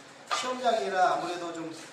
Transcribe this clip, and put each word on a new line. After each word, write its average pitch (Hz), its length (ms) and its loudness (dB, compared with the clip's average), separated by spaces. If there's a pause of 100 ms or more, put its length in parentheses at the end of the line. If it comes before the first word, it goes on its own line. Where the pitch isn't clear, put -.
(400)
시험장이라 220 760 2
아무래도 170 400 -4
좀 160 220 -8 (180)